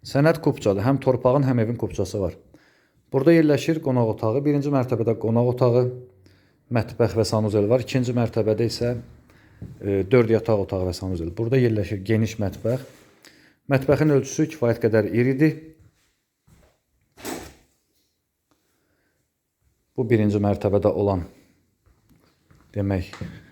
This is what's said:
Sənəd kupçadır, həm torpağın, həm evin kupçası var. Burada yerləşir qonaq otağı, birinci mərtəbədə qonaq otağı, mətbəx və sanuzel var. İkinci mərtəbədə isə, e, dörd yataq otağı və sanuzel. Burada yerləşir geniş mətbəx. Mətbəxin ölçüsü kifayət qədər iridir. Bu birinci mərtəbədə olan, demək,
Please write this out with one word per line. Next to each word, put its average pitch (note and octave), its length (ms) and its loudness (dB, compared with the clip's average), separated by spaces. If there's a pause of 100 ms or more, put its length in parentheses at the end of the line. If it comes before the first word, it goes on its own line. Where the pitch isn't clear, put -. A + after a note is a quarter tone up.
Sənəd D#3 380 0
kupçadır, G2+ 400 0
həm C3 200 0
torpağın, C3 440 2
həm B2 160 0
evin A#2 160 -2
kupçası G#2 440 -4
var. E2+ 120 -2 (800)
Burada C3+ 200 4
yerləşir D#3+ 500 2
qonaq A#2+ 320 0
otağı, A2+ 300 -2
birinci C#3+ 280 0
mərtəbədə A#2 480 0
qonaq A#2+ 320 2
otağı, B2 300 4 (920)
mətbəx A2+ 440 0
və A2 100 2
sanuzel G#2+ 420 0
var. B2 160 2
İkinci B2+ 320 -2
mərtəbədə A2 520 0
isə, A#2+ 260 -4 (840)
e, G2 300 -2
dörd A#2+ 220 4
yataq G#2 320 2
otağı F#2 240 -2
və F2 80 -4
sanuzel. F2 400 -6
Burada A#2 240 0
yerləşir G#2+ 460 -2
geniş A2 340 0
mətbəx. A2 460 -4 (800)
Mətbəxin C#3+ 460 2
ölçüsü D3+ 400 0
kifayət A#2 260 0
qədər G#2 320 2
iridir. C3 460 2 (4000)
Bu B2 120 -2
birinci G#2+ 320 4
mərtəbədə G2+ 480 2
olan, F#2 380 0 (1500)
demək, G2 380 -4 (400)